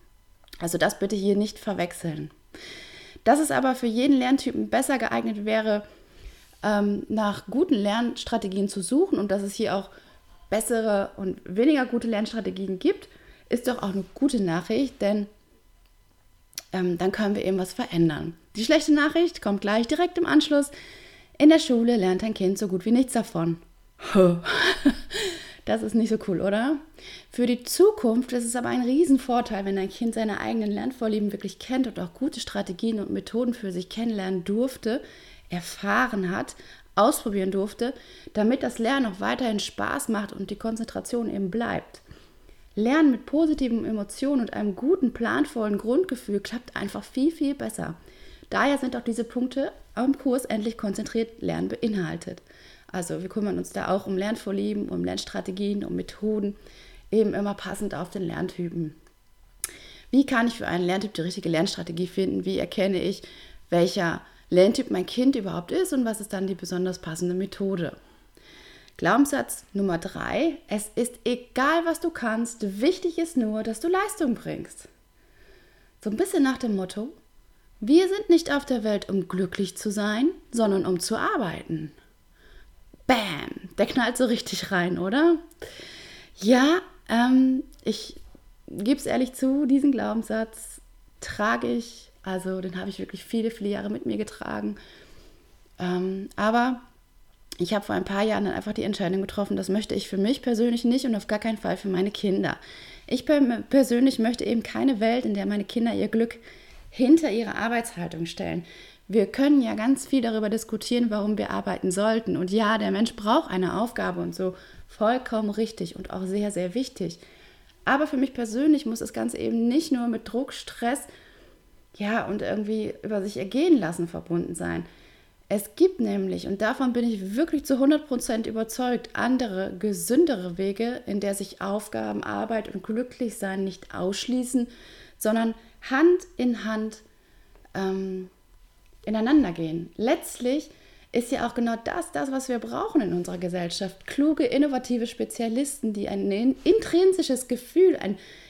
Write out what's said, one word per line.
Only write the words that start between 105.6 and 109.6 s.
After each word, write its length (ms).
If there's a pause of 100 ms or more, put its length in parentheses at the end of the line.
Kinder 320
ihr 140
Glück 280 (540)
hinter 400
ihre 240
Arbeitshaltung 720
stellen. 380 (420)
Wir 180
können 360